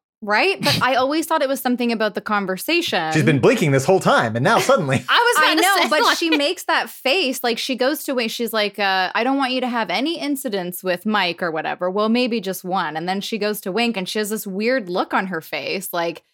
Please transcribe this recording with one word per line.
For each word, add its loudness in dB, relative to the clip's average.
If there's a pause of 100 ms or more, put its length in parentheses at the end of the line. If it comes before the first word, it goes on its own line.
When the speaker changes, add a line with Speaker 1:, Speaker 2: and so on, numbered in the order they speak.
(200)
Speaker 1:
right? 0
But 2
I 2
always 2
thought 0
it 0
was -2
something 0
about 0
the -4
conversation. -2
Speaker 2:
She's 2
been 4
blinking 4
this 4
whole 4
time, 2
and 0
now 4
suddenly. 2
Speaker 3:
<laughs> -4
I 4
was 6
Speaker 1:
I 4
Speaker 3:
about 2
to 2
Speaker 1:
know, 4
Speaker 3:
say, 0
Speaker 1:
but 4
Speaker 3:
like 4
Speaker 1:
she 0
makes 0
that 0
face. -2
Like, 0
she -4
goes 0
to -2
wink. 0
She's -4
like, -2
uh, 0
"I 0
don't 2
want 0
you -2
to -2
have -2
any -2
incidents -6
with -2
Mike 0
or -2
whatever." -4
Well, 0
maybe 0
just -8
one. -4
And -4
then -2
she -6
goes -2
to -6
wink, 0
and -4
she -4
has -2
this -6
weird -2
look -2
on 0
her -6
face. -6
Like, -4 (120)